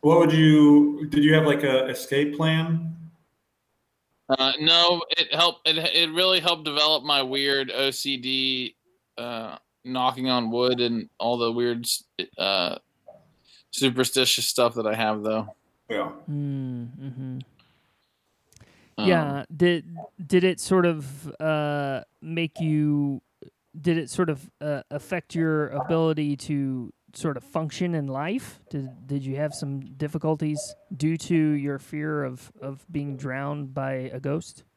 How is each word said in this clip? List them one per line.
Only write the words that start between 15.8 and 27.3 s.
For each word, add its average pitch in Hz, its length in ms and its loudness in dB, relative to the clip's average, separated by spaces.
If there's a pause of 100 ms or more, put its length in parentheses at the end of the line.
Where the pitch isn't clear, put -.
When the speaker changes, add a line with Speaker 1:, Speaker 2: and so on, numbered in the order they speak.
Speaker 1:
Yeah. 101 240 -4 (180)
Speaker 3:
Mm, 135 680 -6
mm-hmm. 131 420 -12 (1600)
Speaker 2:
Um, 202 100 2
Speaker 3:
Yeah. 147 360 2 (100)
Did, 170 420 0 (280)
did 180 200 4
it 185 160 0
sort 185 260 2
of, 143 540 -4
uh, 147 640 -2 (200)
make 165 380 -6
you, 147 600 0 (580)
did 165 200 0
it 143 100 -6
sort 170 220 0
of, 139 180 -6 (120)
uh, 147 220 -4 (100)
affect 170 420 -8
your 156 360 0
ability 156 680 0
to 131 560 -4 (200)
sort 151 240 -6